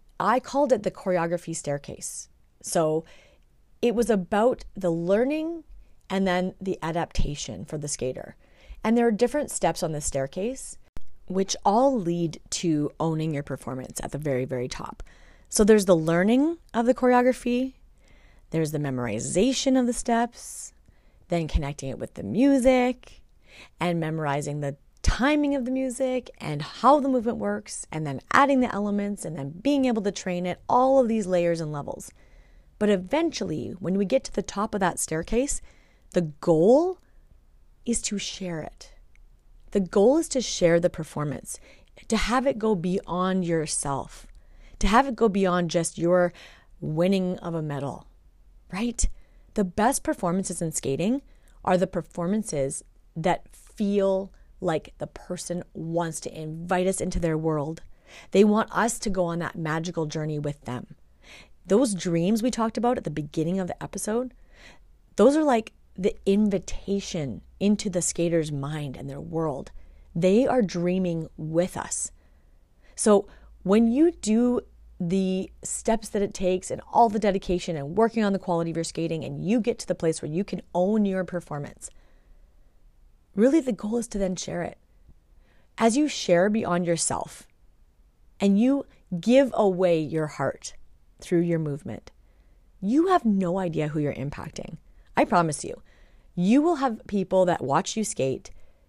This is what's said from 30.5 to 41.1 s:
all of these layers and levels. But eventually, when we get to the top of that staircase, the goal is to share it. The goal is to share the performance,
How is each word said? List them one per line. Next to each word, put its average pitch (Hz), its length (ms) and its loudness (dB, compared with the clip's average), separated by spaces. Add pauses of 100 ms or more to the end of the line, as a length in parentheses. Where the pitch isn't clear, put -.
all 262 300 6
of 247 80 6
these 214 200 0
layers 170 340 2
and 151 100 -6
levels. - 400 -8 (680)
But 208 100 2
eventually, 190 880 -2
when 185 180 -2
we 202 80 2
get 262 200 2
to - 80 -12
the 202 80 -2
top 202 320 -4
of 208 60 -2
that 185 200 0
staircase, 220 600 -2 (500)
the 180 100 2
goal 190 800 4 (840)
is 233 180 -2
to 208 140 -4
share 175 440 -8
it. - 320 -16 (800)
The 208 80 2
goal 208 380 4
is 330 120 0
to 262 120 -2
share 170 380 2
the 175 100 2
performance, - 720 -8 (480)